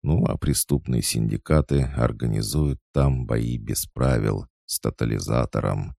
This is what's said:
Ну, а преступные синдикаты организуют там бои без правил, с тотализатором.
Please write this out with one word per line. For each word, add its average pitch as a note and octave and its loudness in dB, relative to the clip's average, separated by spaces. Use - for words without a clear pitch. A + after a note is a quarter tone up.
Ну, F2 2
а - 0
преступные B1+ 0
синдикаты A1+ 0
организуют A#1+ 0
там C2 2
бои A#1 -2
без G#1+ -6
правил, G#1 0
с - -6
тотализатором. G1+ -2